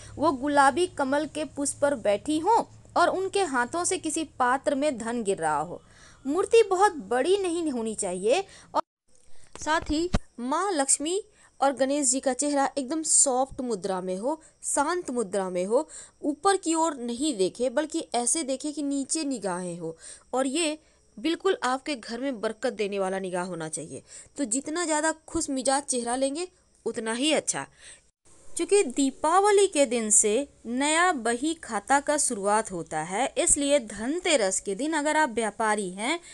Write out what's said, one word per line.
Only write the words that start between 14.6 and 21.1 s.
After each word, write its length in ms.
शांत 460
मुद्रा 380
में 160
हो, 220
ऊपर 340
की 180
ओर 220
नहीं 400
देखे 340
बल्कि 440
ऐसे 300
देखे 260
कि 120
नीचे 420
निगाहें 540
हो 180
और 140
ये 300